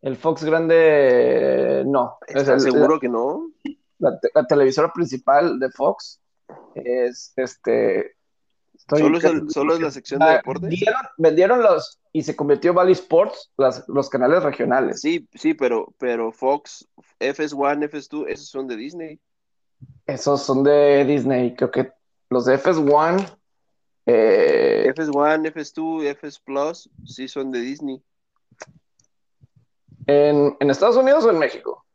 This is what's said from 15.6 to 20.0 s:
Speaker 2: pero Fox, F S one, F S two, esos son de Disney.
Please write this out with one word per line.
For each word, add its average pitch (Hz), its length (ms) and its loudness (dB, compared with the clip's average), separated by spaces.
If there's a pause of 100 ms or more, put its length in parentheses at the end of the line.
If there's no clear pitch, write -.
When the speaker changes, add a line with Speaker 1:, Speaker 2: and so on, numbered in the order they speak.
Speaker 2:
pero 117 340 -4
Fox, - 560 -6 (320)
F 139 240 -4
S 143 120 -8
one, 143 300 -2
F 151 120 -10
S 139 120 -16
two, 151 180 -10
esos 147 220 -12
son 135 180 -10
de 120 80 -10
Disney. 156 440 -14 (840)